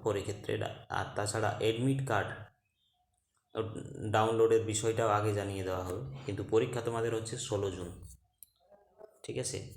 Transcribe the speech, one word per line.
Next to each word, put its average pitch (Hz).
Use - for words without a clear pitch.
পরে 101
ক্ষেত্রে। 104
আর 95
তাছাড়া 104
অ্যাডমিট 127
কার্ড 101
ডাউনলোডের 113
বিষয়টাও 110
আগে 104
জানিয়ে 98
দেওয়া 92
হবে, 101
কিন্তু 101
পরীক্ষা 120
তোমাদের 113
হচ্ছে 113
ষোলো 101
জুন, 87
ঠিক 120
আছে? -